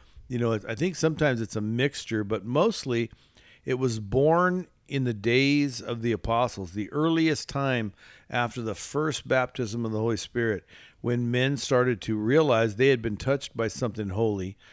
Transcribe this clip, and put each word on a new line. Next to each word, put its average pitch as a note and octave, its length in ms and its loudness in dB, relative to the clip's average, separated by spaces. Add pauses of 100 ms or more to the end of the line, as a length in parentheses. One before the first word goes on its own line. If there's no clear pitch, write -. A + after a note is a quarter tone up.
(280)
you B2 100 -6
know, A#2 160 2 (140)
I A2+ 80 -6
think E3+ 200 -2
sometimes D3+ 460 2
it's G#2+ 140 -6
a G#2+ 60 -2
mixture, A2+ 640 -2
but G2+ 220 -4
mostly B2+ 640 0 (560)
it B2+ 100 0
was B2 240 0
born D#3+ 680 2 (200)
in C#3 160 -2
the A#2+ 100 0
days C3 680 2
of A#2 200 -6
the A#2 100 0
apostles, A2 640 -2
the G2+ 180 -6
earliest D#3+ 580 0
time B2+ 440 -2 (360)
after A#2+ 320 -2
the A2 140 -4
first D3 520 -4
baptism B2 580 -2
of A2 60 -2
the G#2+ 80 -2
Holy A2+ 180 0
Spirit, A2+ 460 -2 (380)
when A#2+ 300 0
men C3 260 2
started B2 440 2
to A2+ 140 -2
realize A2+ 600 4
they C3 140 6
had B2+ 120 2
been G#2+ 160 -4
touched - 400 -4
by A2+ 100 0
something G#2 420 -4
holy, G2+ 480 -2 (160)